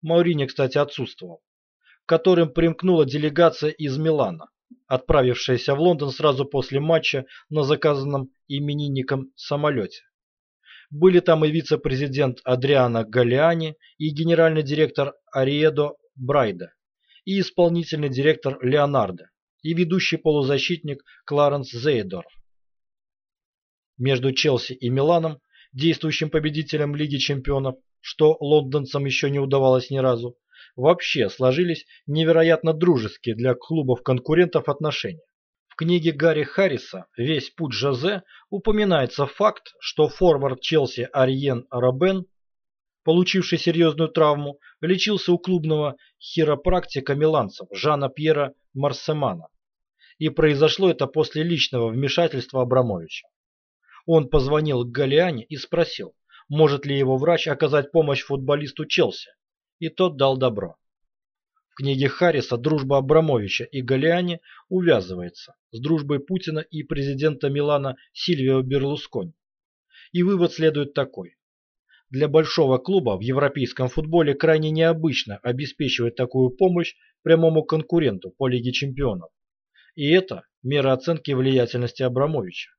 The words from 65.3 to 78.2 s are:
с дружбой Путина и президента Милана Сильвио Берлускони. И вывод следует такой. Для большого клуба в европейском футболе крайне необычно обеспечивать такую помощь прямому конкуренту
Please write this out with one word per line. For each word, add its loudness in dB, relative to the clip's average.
с -12
дружбой -2
Путина -6
и -12
президента -4
Милана -2
Сильвио 0
Берлускони. -4
И 0
вывод 2
следует 0
такой. -6
Для -2
большого 4
клуба 0
в -8
европейском -2
футболе 0
крайне 2
необычно 0
обеспечивать -4
такую 0
помощь 0
прямому 4
конкуренту -2